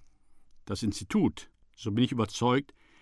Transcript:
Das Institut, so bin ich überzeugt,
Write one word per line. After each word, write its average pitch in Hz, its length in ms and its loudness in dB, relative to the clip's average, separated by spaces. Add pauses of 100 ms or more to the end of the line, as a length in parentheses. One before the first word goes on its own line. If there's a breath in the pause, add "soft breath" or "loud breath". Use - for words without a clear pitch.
(640)
Das 101 180 -6
Institut, 110 680 -2 (260)
so 107 160 -6
bin 117 120 2
ich 120 80 2
überzeugt, 123 640 0 (280 soft breath)